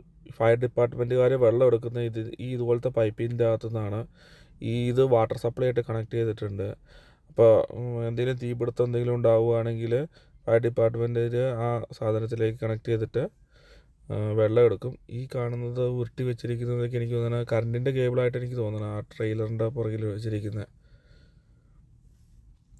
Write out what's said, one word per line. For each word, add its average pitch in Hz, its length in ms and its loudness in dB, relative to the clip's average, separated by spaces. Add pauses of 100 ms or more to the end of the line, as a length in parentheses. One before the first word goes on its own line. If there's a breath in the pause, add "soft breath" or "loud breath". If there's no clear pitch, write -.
(320)
ഫയർ 113 240 6
ഡിപ്പാർട്ട്മെന്റുകാര് 123 760 2
വെള്ളം 127 340 6
എടുക്കുന്ന 120 340 2
ഇത്, 113 200 -4 (200)
ഈ 123 140 -6
ഇതുപോലത്തെ 120 340 0
പൈപ്പിൻ്റെ 117 560 0
അകത്തു 113 240 0
നിന്നാണ്. 107 380 -4 (560 soft breath)
ഈ 120 260 -2
ഇത് 123 140 2
വാട്ടർ 117 340 4
സപ്ലൈ 127 300 -2
ആയിട്ട് 123 220 2
കണക്ട് 113 280 -6
ചെയ്തിട്ടുണ്ട്. 104 520 -4 (600 soft breath)
അപ്പോൾ, 113 240 6 (200)
ഉം, 120 360 -6
എന്തെങ്കിലും 123 340 -2
തീപിടുത്തം 120 420 -2
എന്തെങ്കിലും 120 300 0
ഉണ്ടാവുകയാണെങ്കിൽ 113 800 2 (520 soft breath)
ഫയർ 117 160 4
ഡിപ്പാർട്ട്മെന്റ് 117 840 0 (220)
ആ 120 40 0 (240)
സാധനത്തിലേക്ക് 110 680 -2
കണക്ട് 110 260 -4
ചെയ്തിട്ട്, 113 340 -2 (880 soft breath)
ആ, 104 80 -4 (160)
വെള്ളം 110 320 4
എടുക്കും. 113 300 0 (160)
ഈ 131 240 -10
കാണുന്നത് 120 540 -4
ഉരുട്ടി 123 340 -4
വെച്ചിരിക്കുന്നതൊക്കെ 120 760 -4
എനിക്ക് 117 180 -4
തോന്നുന്നത് 117 380 -2
കറണ്ടിൻ്റെ 120 380 0
കേബിളായിട്ട് 123 480 0
എനിക്ക് 123 180 -6
തോന്നുന്നത് 107 340 -4
ആ 107 100 -6
ട്രെയിലറിൻ്റെ 113 680 -4
പുറകിൽ 110 360 -4
വെച്ചിരിക്കുന്നത്. 107 640 -6 (2000 soft breath)